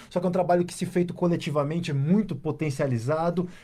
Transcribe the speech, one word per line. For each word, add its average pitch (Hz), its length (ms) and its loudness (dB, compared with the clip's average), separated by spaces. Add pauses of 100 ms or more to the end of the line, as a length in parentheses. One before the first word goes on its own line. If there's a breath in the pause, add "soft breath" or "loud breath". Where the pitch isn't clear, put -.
só 180 100 -4
que 175 60 0
é 185 40 0
um - 20 0
trabalho 175 340 4
que, - 80 -10
se - 120 -6
feito 175 280 0
coletivamente, 165 800 0
é - 20 0
muito 170 420 2
potencializado. 151 1120 -2 (160 loud breath)